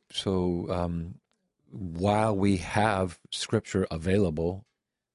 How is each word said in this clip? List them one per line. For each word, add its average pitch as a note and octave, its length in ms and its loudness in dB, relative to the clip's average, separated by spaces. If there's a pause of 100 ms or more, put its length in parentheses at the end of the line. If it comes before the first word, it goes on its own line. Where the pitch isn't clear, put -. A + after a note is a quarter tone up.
(120)
so, F2+ 580 -2
um, F2 460 -4 (560)
while G#2 640 0
we G2 220 4
have F#2+ 640 0 (120)
scripture - 580 -2
available, F2 760 0 (500)